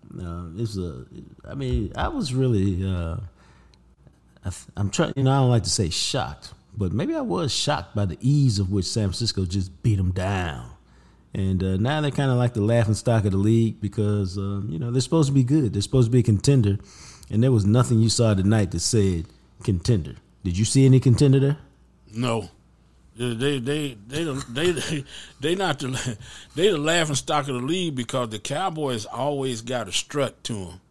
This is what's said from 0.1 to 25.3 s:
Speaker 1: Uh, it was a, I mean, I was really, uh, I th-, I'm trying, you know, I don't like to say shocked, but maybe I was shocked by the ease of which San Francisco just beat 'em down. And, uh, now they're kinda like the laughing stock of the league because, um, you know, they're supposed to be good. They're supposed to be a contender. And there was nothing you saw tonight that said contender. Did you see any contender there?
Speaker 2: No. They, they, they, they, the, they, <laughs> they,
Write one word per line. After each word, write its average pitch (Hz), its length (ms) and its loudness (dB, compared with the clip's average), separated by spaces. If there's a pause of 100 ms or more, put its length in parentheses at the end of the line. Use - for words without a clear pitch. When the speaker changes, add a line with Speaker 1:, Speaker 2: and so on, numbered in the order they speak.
Speaker 1:
Uh, 85 380 -10
it 110 60 -8
was 104 160 -6
a, 73 280 -8 (420)
I - 80 -14
mean, 123 400 -4
I 131 140 -2
was 214 240 -4
really, 101 520 2
uh, 87 320 -4 (1300)
I 92 40 -4
th-, - 180 -14 (100)
I'm 101 140 -2
trying, - 240 0
you 135 80 0
know, 131 80 4
I 139 60 4
don't 127 120 4
like 113 140 4
to 90 60 -4
say 90 200 0
shocked, - 640 -6 (240)
but 95 160 -2
maybe 202 220 -2
I 302 60 -4
was 175 300 -2
shocked - 440 -4
by 104 100 0
the 82 160 -6
ease 131 380 2
of 95 120 0
which 98 140 0
San 107 220 -2
Francisco 95 380 -2
just 92 380 -6
beat 104 160 2
'em 92 120 0
down. 90 580 -4 (640)
And, 95 300 0
uh, 95 140 0
now 139 240 0
they're 147 100 0
kinda 135 240 2
like 123 180 2
the 107 80 -2
laughing 110 320 4
stock 110 320 2
of 101 60 2
the 95 60 2
league 110 440 2
because, 104 560 -2
um, 98 320 -6
you 160 80 -6
know, 120 140 -4
they're 127 100 2
supposed 160 280 2
to 139 40 -2
be 135 100 6
good. 127 300 2
They're 101 80 0
supposed 123 260 4
to 113 40 0
be 127 80 6
a 113 40 4
contender. 104 540 4 (540)
And 107 100 2
there 131 100 4
was 107 140 4
nothing 120 340 4
you 110 100 4
saw 110 260 4
tonight 98 360 2
that 85 100 -4
said 95 440 2 (380)
contender. 90 520 0 (280)
Did 90 140 -2
you 113 80 2
see 135 200 4
any 131 140 8
contender 135 400 4
there? 139 180 2 (560)
Speaker 2:
No. 113 360 -2 (680)
They, 120 200 -4
they, 135 240 -2
they, 139 380 -6 (100)
they, 147 160 -6
the, 139 260 -6
they, 151 220 0
<laughs> - 0 -
they, 143 340 -6 (340)